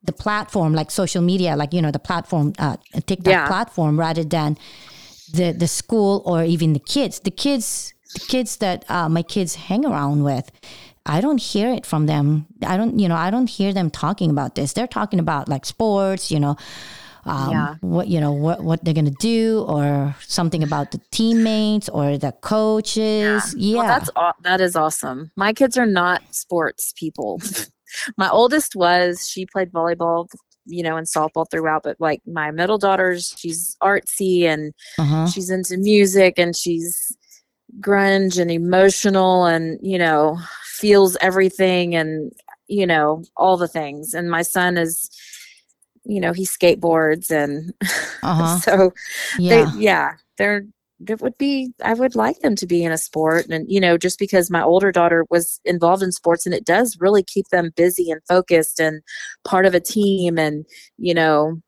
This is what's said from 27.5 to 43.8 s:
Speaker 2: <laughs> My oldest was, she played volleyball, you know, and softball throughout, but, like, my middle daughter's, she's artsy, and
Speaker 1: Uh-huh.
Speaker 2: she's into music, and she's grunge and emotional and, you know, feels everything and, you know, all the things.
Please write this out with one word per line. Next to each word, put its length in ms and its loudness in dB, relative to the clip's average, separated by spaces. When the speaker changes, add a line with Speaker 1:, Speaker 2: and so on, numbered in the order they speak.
Speaker 2:
<laughs> 380 -12
My 140 0
oldest 460 2
was, 520 2
she 180 -8
played 260 -4
volleyball, 560 -2
you 180 -8
know, 120 -4
and 100 -6
softball 440 -2
throughout, 320 -2
but, 180 -6
like, 260 -2
my 260 -6
middle 260 -2
daughter's, 580 0
she's 460 -10
artsy, 600 0
and 280 -2
Speaker 1:
Uh-huh. 280 2
Speaker 2:
she's 240 -4
into 280 -4
music, 600 4
and 180 2
she's 600 -4
grunge 600 2
and 100 2
emotional 960 4
and, 360 0
you 160 -2
know, 400 2
feels 560 4
everything 720 2
and, 380 -4
you 180 0
know, 360 2
all 200 4
the 120 -2
things. 460 -8